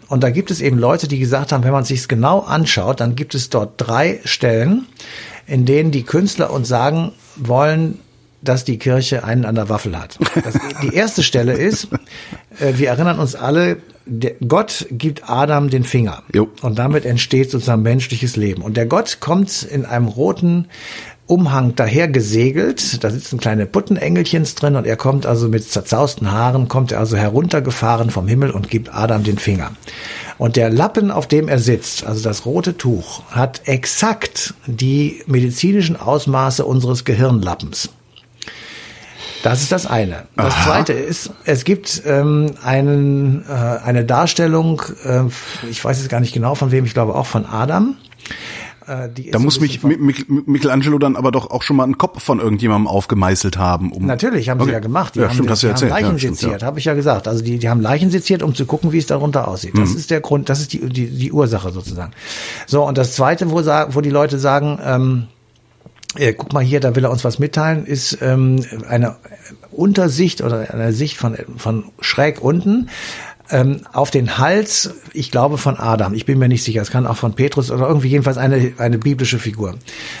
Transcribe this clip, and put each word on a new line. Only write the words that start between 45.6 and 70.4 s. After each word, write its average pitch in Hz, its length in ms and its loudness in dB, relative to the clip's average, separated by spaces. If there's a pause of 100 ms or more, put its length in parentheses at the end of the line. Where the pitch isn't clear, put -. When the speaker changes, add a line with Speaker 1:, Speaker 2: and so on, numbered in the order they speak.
Speaker 1:
ich 113 120 -8
weiß 127 160 -2
jetzt 135 120 -6
gar 120 100 0
nicht 117 140 0
genau 123 200 0
von 139 180 0
wem, 131 120 4
ich 113 80 -2
glaube 110 220 0
auch 131 100 0
von 110 220 -2
Adam. 165 500 0 (880)
Äh, 131 220 -8
die 127 200 -12
ist - 60 -2
Speaker 2:
Da 113 40 2
Speaker 1:
so 117 40 4
ein - 20 4
Speaker 2:
muss 147 140 2
Speaker 1:
bisschen 139 300 0
Speaker 2:
mich 160 80 4
Speaker 1:
von 143 100 2
Speaker 2:
Mi-, 139 220 0
Mi-, 143 160 2
Michelangelo 143 540 2
dann 139 180 2
aber 127 140 0
doch 120 200 -2
auch 123 120 -4
schon 143 140 0
mal 131 80 4
einen 135 120 0
Kopf - 260 -2
von 127 160 0
irgendjemandem 107 480 2
aufgemeißelt 95 720 0
haben. 90 360 0
Um 92 120 -4
Speaker 1:
Natürlich, 139 460 0
haben 127 80 0
sie 131 60 2
Speaker 2:
Okay. 139 100 2
Speaker 1:
ja 110 60 -4
gemacht. 131 340 -4
Die - 60 -2
Speaker 2:
Ja, 110 80 2
Speaker 1:
haben 120 60 -2
Speaker 2:
stimmt, 123 140 2
Speaker 1:
das, 107 140 2
Speaker 2:
hast - 0 -
du 123 40 2
Speaker 1:
die 110 40 2
haben - 20 0
Speaker 2:
erzählt. 131 180 0
Ja, 156 60 0 (120)
Speaker 1:
Leichen 165 100 0
Speaker 2:
stimmt, 127 180 -2
Speaker 1:
seziert, 101 240 -4
Speaker 2:
ja. 117 60 -6
Speaker 1:
habe 147 120 -4
ich 131 60 -6
ja 156 80 0
gesagt. 143 340 0
Also 113 160 -2
die, 117 160 -2
die 117 120 0
haben 117 100 4
Leichen 147 300 2
seziert, 180 320 0
um 147 120 0
zu 131 120 -2
gucken, 156 260 0
wie 165 60 2
es 156 80 0
darunter 143 420 0
aussieht. 92 300 -6
Das 101 140 4
Speaker 2:
Mhm. - 40 -2
Speaker 1:
ist 160 140 -8
der 156 100 2
Grund, 143 300 0
das 143 100 0
ist 147 140 -6
die, - 120 -6
die, 127 200 -2
die 127 260 -4
Ursache 110 400 0
sozusagen. 90 400 -10 (540)
So, 147 200 2
und 135 120 0
das 127 160 0
Zweite, 165 360 2
wo 165 120 2
sa-, 151 300 2
wo 147 100 2
die 143 80 0
Leute 139 280 2
sagen, 143 460 2
ähm, 127 420 2 (880)
äh, 127 160 2
guck - 200 -8
mal 139 120 2
hier, 135 160 2
da 123 160 2
will 131 80 4
er 120 80 2
uns 123 100 0
was 117 160 0
mitteilen, 156 480 0
ist, 139 340 -4
ähm, 131 440 4 (240)
eine 120 260 2 (560)
Untersicht 180 720 2